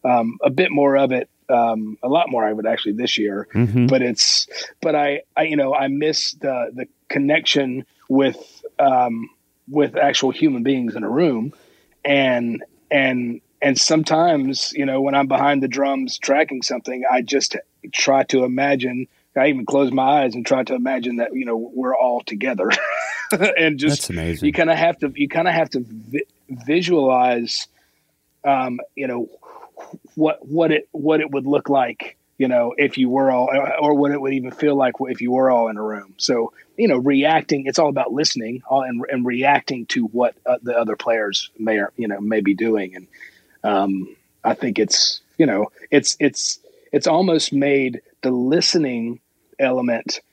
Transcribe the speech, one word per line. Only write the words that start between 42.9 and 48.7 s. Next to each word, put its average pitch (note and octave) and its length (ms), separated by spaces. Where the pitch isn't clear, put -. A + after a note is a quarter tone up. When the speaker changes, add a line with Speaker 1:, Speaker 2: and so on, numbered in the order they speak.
Speaker 1:
And, F#2 120
um, G2 520
I A2 120
think - 240
it's, - 420
you D#3+ 80
know, G#2+ 220
it's, - 280
it's, - 400
it's D3 160
almost D#3+ 460
made C#3 480
the C3 100
listening B2+ 880